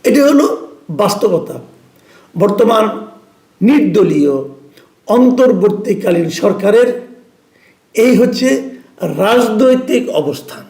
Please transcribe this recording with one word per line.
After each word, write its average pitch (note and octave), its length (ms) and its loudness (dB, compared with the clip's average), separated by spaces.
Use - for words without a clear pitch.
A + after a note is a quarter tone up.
এটি C#4+ 200 4
হলো C#4+ 180 4
বাস্তবতা। F#3+ 540 -2
বর্তমান G#3+ 480 2
নির্দলীয় F3+ 720 2
অন্তর্বর্তীকালীন G#3 1200 0
সরকারের G#3 460 2
এই A#3+ 240 2
হচ্ছে B3 280 0
রাজনৈতিক B3 800 0
অবস্থান। - 480 -10